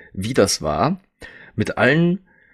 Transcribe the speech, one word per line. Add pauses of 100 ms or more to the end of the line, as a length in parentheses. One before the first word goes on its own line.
(140)
wie
das
war, (540)
mit
allen, (280)